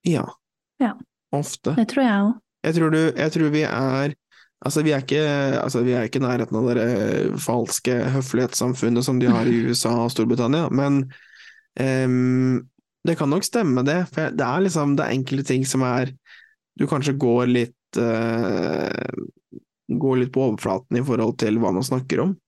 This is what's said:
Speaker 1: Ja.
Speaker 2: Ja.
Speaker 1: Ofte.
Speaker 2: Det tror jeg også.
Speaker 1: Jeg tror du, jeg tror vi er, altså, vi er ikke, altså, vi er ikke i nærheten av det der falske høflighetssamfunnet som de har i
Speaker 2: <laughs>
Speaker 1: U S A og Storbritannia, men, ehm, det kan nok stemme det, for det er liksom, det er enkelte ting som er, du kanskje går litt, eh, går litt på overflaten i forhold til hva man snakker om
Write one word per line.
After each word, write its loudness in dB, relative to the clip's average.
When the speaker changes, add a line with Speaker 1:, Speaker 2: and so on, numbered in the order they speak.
Speaker 1:
Ja. 2
Speaker 2:
Ja. 0
Speaker 1:
Ofte. -4
Speaker 2:
Det 4
tror 0
jeg 2
også. 2
Speaker 1:
Jeg 0
tror 2
du, 4
jeg -2
tror 2
vi 0
er, -2
altså, 0
vi 2
er -2
ikke, 0
altså, 0
vi 2
er 0
ikke -2
i 0
nærheten -2
av 2
det 0
der 0
falske -2
høflighetssamfunnet 0
som 0
de 2
har 2
i 2
Speaker 2:
<laughs> 0
Speaker 1:
U 0
S -2
A 2
og -2
Storbritannia, 0
men, 0
ehm, 2
det 0
kan 0
nok 0
stemme 0
det, 2
for -4
det -2
er 2
liksom, 2
det 0
er -2
enkelte -2
ting 2
som 0
er, 0
du 2
kanskje 0
går 4
litt, -2
eh, -2
går 2
litt -4
på 2
overflaten -2
i 0
forhold 0
til 2
hva 2
man 0
snakker -2
om 0